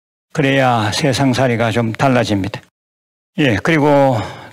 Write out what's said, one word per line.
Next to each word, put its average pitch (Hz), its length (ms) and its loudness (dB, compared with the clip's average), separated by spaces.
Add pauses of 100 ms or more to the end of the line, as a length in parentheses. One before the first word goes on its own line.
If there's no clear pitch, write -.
(360)
그래야 127 560 0
세상살이가 123 760 0
좀 113 220 -2
달라집니다. 107 680 -2 (760)
예, 131 180 2
그리고 139 640 2 (340)